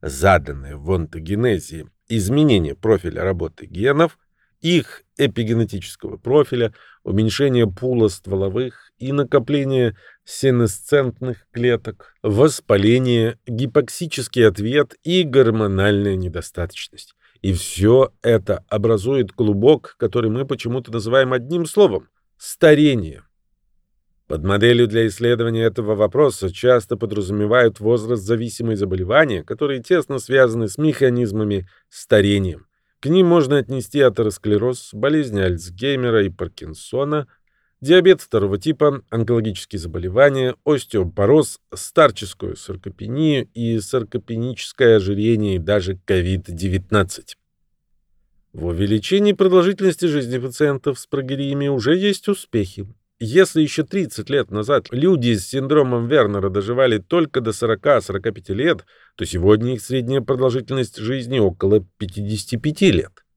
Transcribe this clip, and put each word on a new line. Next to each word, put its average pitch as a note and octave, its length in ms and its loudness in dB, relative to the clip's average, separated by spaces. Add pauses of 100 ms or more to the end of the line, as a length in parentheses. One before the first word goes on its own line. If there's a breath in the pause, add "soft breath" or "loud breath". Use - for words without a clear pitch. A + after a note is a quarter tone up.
заданное C#2+ 760 0
в D2 120 -8
онтогенезе, E2+ 1000 -4 (180)
изменение A2 680 2
профиля F2+ 500 -2
работы E2+ 420 -6
генов, C#3 520 0 (440)
их E3 400 -2 (160)
эпигенетического A2+ 960 -2
профиля, B2 560 0 (320 soft breath)
уменьшение A2 680 2
пула A#2 380 0
стволовых G2 920 -6
и C3 140 -8
накопление C3+ 840 0 (280 soft breath)
сенесцентных B2+ 1300 -2
клеток, A#2 720 -4
воспаление, A#2 1200 2
гипоксический B2 1000 -2
ответ A#2 560 -2
и F3 200 0
гормональная G#2 920 2
недостаточность. - 960 -10 (260)
И F#2+ 120 0
всё A2 680 2
это G#2+ 480 0
образует A2 600 0
клубок, A2 680 2
который A2+ 340 -2
мы B2+ 140 -4
почему-то A#2+ 460 -8
называем A#2+ 420 0
одним D3 340 -4
словом: D3+ 420 0 (280)
старение. D3 840 2 (1040)
Под D2+ 160 -6
моделью A2+ 460 4
для A2+ 180 0
исследования A#2 560 -2
этого G#2+ 320 0
вопроса G#2 580 0
часто A#2+ 440 2
подразумевают G#2 840 0
возраст-зависимые A2+ 1000 -2
заболевания, F#2+ 680 0
которые C3+ 360 -4
тесно C#3+ 380 -2
связаны A#2+ 480 2
с F#2 120 -8
механизмами A#2 920 0 (200 soft breath)
старения. G2+ 720 0 (400)
К - 60 -8
ним F3 220 4
можно D3 300 4
отнести C3 420 -4
атеросклероз, A2 920 0
болезнь B2 480 0
Альцгеймера G2+ 840 0
и F#2 60 -2
Паркинсона, C3 960 -6 (520)
диабет F3 400 6
второго G2+ 380 -2
типа, C#3+ 500 0
онкологические A2+ 680 -4
заболевания, A2+ 840 0
остеопороз, A2+ 960 0 (120)
старческую G2+ 840 -2
саркопению A#2 960 -4
и A#2 240 -4
саркопеническое A#2 1160 0
ожирение, G2+ 600 0
и F2 40 -2
даже F#2+ 440 -2
ковид F#2 440 -2
девятнадцать. F#2 880 -4 (1120)
В E2 140 -10
увеличении G#2+ 640 0
продолжительности F#3 760 2
жизни C3 320 -2
пациентов C3+ 600 -2
с - 80 -18
прогериями C#3 600 -4
уже C3+ 280 0
есть G3 320 -2
успехи. G#2 600 -4 (320)
Если D#3 420 2
ещё D3+ 200 -2
тридцать D#3+ 480 -6
лет C#3 220 -2
назад G#2+ 400 -2
люди C3 420 2
с - 140 -4
синдромом C3 580 0
Вернера G#2 440 2
доживали A2 480 0
только D3 420 -2
до A2+ 120 -4
сорока-сорока A2+ 800 0
пяти G2 240 -10
лет, C#3+ 300 -2 (320 soft breath)
то - 100 -8
сегодня G#2+ 480 2
их A2+ 60 -10
средняя C3 400 -4
продолжительность B2+ 800 -2
жизни B2 420 -4
около G2 440 2 (140)
пятидесяти G#2 560 -8
пяти D3+ 380 0
лет. - 320 -4 (120)